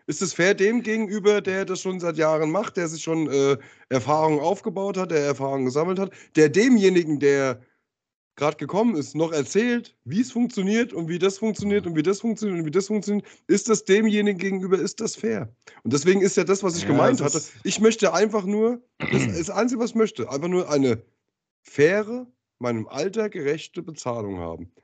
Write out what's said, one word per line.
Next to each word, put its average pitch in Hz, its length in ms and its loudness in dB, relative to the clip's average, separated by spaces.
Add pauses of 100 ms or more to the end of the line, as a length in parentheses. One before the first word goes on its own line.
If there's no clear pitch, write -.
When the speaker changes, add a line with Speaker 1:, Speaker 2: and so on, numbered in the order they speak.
Speaker 1:
ist - 140 -6
das 180 120 -4
fair 185 200 2
dem 214 300 0
gegenüber, 208 580 0
der 190 240 -4
das 185 160 -6
schon 185 180 -6
seit 170 180 -6
Jahren 156 340 0
macht, 208 260 -4
der 175 100 -2
sich 160 160 -10
schon, 160 260 -2
äh, 139 280 2 (320)
Erfahrungen 151 500 2
aufgebaut 190 580 -4
hat, 185 140 -4
der 160 80 2
Erfahrungen 135 460 -2
gesammelt 165 340 -2
hat, 196 120 -4 (240)
der 151 140 8
demjenigen, 185 680 4
der 135 420 2 (760)
grad 151 220 -2
gekommen 185 380 0
ist, 143 200 -6
noch 160 160 0
erzählt, 233 640 -2 (100)
wie 160 160 -2
es 247 100 -4
funktioniert 226 600 0
und 165 140 -6
wie 170 120 -4
das 196 180 0
funktioniert 202 480 -2
Speaker 2:
Mhm. - 20 -6
Speaker 1:
und 170 80 -4
wie 151 80 2
das 196 160 0
funktioniert 208 400 -4
und 165 60 -4
wie 151 60 -6
das 196 160 0
funktioniert, 208 400 -2 (200)
ist 196 220 2
das 214 160 0
demjenigen 208 540 2
gegenüber, 190 400 -2
ist - 220 -6
das 226 140 -6
fair? 214 380 -6 (300)
Und 117 100 -2
deswegen 175 280 4
ist 185 160 2
ja 190 60 4
das, 190 200 0
was 170 140 0
ich - 60 -6
Speaker 2:
Ja, - 40 -8
Speaker 1:
gemeint 160 320 4
Speaker 2:
das - 20 -2
Speaker 1:
hatte, 147 280 -2
Speaker 2:
ist - 40 -20 (100)
Speaker 1:
ich 190 160 -4
möchte 220 340 4
einfach 202 320 2
nur, 220 360 0 (280)
das 135 180 2
Speaker 2:
<clears throat> - 0 -
Speaker 1:
ist 170 220 -4
das 196 60 -6
Einzige, 233 260 0
was 240 100 -2
ich - 40 -4
möchte, 214 360 0
einfach 139 160 -4
nur 180 220 0
eine 135 340 2 (580)
faire, 208 680 0 (320)
meinem 120 280 -4
Alter 190 420 -4
gerechte 165 540 -6
Bezahlung 117 560 -8
haben. 82 320 -10 (120)